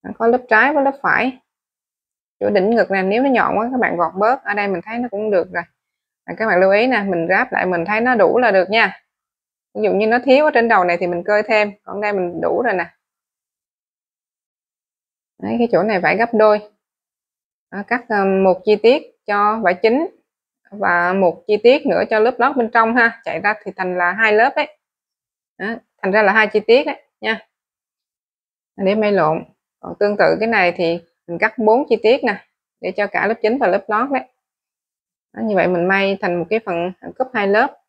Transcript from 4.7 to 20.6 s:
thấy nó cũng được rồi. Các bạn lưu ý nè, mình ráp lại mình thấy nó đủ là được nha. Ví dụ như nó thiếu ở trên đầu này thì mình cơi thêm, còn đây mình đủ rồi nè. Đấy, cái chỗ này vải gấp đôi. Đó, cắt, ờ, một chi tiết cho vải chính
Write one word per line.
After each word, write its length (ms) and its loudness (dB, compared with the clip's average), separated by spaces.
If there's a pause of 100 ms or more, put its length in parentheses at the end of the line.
thấy 140 -10
nó 120 -6
cũng 200 -4
được 220 0
rồi. 100 -6 (760)
Các 100 -4
bạn 120 2
lưu 120 4
ý 160 4
nè, 160 0
mình 260 -2
ráp 220 0
lại 140 0
mình 200 -2
thấy 160 -4
nó 140 0
đủ 240 2
là 120 2
được 180 2
nha. 320 0 (760)
Ví 80 -6
dụ 100 0
như 140 0
nó 160 0
thiếu 220 4
ở 80 2
trên 140 2
đầu 160 4
này 140 0
thì 100 -4
mình 160 -4
cơi 240 0
thêm, 240 0 (120)
còn 180 -10
đây 120 -2
mình 280 -4
đủ 200 -2
rồi 120 -2
nè. 120 -4 (2500)
Đấy, 180 -6
cái 120 0
chỗ 120 2
này 160 -2
vải 180 0
gấp 160 0
đôi. 280 4 (1080)
Đó, 160 -10
cắt, 220 -4
ờ, 160 0
một 400 2
chi 100 4
tiết 280 4 (240)
cho 320 0
vải 140 2
chính 340 0 (640)